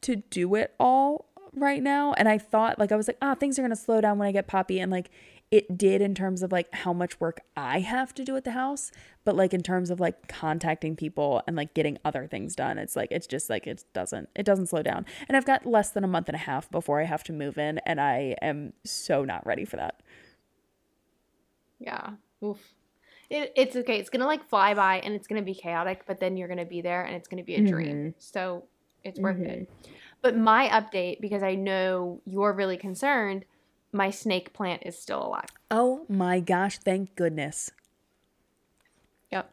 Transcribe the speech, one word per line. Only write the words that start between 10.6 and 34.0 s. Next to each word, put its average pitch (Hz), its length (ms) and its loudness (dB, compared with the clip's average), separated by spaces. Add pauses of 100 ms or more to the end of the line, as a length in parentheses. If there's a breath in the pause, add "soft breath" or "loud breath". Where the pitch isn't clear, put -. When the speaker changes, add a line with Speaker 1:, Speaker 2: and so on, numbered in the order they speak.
Speaker 1:
people 147 500 0
and, 170 100 -2
like, 151 180 -4
getting 147 300 0
other 151 220 -2
things 135 300 -8
done, 131 220 -2
it's - 180 -6
like, - 160 -2
it's 175 140 -4
just, - 220 -6
like, 107 180 -4
it - 260 -10
doesn't, 90 420 -6
it 202 100 -4
doesn't 196 220 4
slow 165 160 -2
down. - 240 -2 (220 loud breath)
And 269 80 2
I've 254 100 4
got 269 200 2
less 220 240 4
than 202 120 -2
a 190 60 0
month 175 200 0
and 156 80 -6
a 160 40 -6
half 139 300 -6
before 147 300 0
I 156 40 2
have 160 200 -4
to - 80 -10
move 147 260 -6
in, 151 280 -2
and 156 140 0
I 135 420 2
am 147 300 -4 (120)
so - 400 0
not 107 220 -6
ready - 180 -2
for - 120 -12
that. - 260 -8 (1800 soft breath)
Speaker 2:
Yeah. - 340 -10 (300)
Oof. 208 320 -10 (560 soft breath)
It, 294 260 -4
it's 262 200 4
okay. 247 220 -2
It's 196 120 -8
gonna, 254 160 0
like, 302 220 -2
fly 202 260 6
by, 190 260 4
and 208 140 -6
it's 202 120 -8
gonna 214 160 -2
be 190 120 -6
chaotic, 180 520 -4
but 190 140 -6
then 185 160 0
you're 180 120 -6
gonna 180 160 -4
be 175 160 -8
there, 175 240 -2
and - 100 -8
it's 170 140 -12
gonna 180 160 -10
be 175 100 -8
a 214 80 6
dream. 165 340 2
Speaker 1:
Mm-hmm. 147 120 -4 (100)
Speaker 2:
So 185 460 -6 (400)
it's 190 160 -10
worth 190 180 0
it. - 300 -6
Speaker 1:
Mm-hmm. - 240 -20 (300 loud breath)
Speaker 2:
But 240 140 4
my 226 320 6
update, 202 520 0
because 202 220 -2
I 190 120 0
know 185 680 0
you're 196 300 0
really 190 240 0
concerned, 202 680 -2 (480)
my 196 180 2